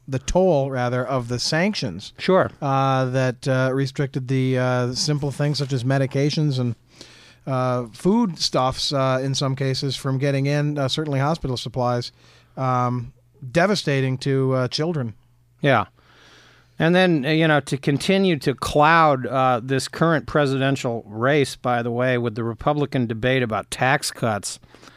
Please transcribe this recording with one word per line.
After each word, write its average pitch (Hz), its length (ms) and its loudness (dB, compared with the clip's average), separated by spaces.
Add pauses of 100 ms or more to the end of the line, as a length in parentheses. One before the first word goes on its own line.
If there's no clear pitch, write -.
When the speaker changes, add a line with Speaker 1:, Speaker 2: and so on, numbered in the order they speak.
Speaker 1:
the 131 100 -4
toll, 156 520 2
rather, 123 360 -2
of 123 220 -2
the 123 100 -2
sanctions 156 800 -2
Speaker 2:
Sure. 185 320 2 (120)
Speaker 1:
uh, 135 440 0
that, 127 400 -2
uh, 131 260 2
restricted 135 560 -4
the, 131 300 0
uh, 127 360 0
simple 147 360 -2
things 147 280 -2
such 139 140 -4
as 123 120 -2
medications 139 720 0
and, 120 160 -2 (720)
uh, 127 460 -2
foodstuffs, 175 1000 0
uh, 131 300 0
in 135 120 -2
some 135 220 -2
cases, 131 400 -2
from 135 220 -2
getting 139 280 0
in, 147 320 0
uh, 135 100 0
certainly 147 320 -2
hospital 139 360 -2
supplies, 123 560 -4 (440)
um, 123 560 -2 (380)
devastating 143 680 0
to, 135 360 0
uh, 127 140 0
children. 143 460 -4 (460)
Speaker 2:
Yeah. 123 260 4 (920)
And 165 160 4
then, 180 320 4
uh, 151 40 0
you 160 160 2
know, 151 140 4
to 139 160 -4
continue 180 600 2
to 135 160 -2
cloud, 147 720 4
uh, 127 360 2
this 131 260 -2
current 160 380 0
presidential 135 800 0
race, 127 480 0
by 120 280 0
the 120 80 -4
way, 123 280 0
with 120 160 -4
the 117 80 -4
Republican 131 640 -2
debate 123 360 0
about 107 280 -4
tax 135 400 0
cuts - 480 -4 (380)